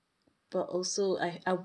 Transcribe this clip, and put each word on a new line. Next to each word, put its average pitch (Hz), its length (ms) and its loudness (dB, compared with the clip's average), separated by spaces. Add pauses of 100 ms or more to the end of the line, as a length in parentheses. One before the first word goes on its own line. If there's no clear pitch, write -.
(500)
but 185 180 0
also, 185 500 0
I, 170 280 -2
I 185 60 2 (120)